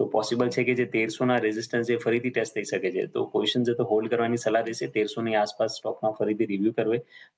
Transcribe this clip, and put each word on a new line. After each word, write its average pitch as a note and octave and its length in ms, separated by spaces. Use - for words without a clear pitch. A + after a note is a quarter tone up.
So, - 80
પોસિબલ A#2 400
છે A#2+ 160
કે B2 100
જે B2 100
તેરસો A2 400
ના B2 120
રેઝિસ્ટન્સ A2+ 540
એ A#2 60
ફરીથી A#2+ 340
ટેસ્ટ A2+ 240
થઈ G#2 100
શકે F#2+ 260
છે. F#2 160
તો A2 200
પોઝિશન G#2+ 360
છે A#2 120
તો A#2 100
હોલ્ડ A2 260
કરવાની A#2 260
સલાહ A2+ 260
રહેશે. A2+ 240
તેરસો A2 360
ની A2+ 120
આસપાસ G#2+ 360
સ્ટોકમાં A2 420
ફરીથી G#2+ 340
રિવ્યુ G2+ 260
કરવે. A2+ 300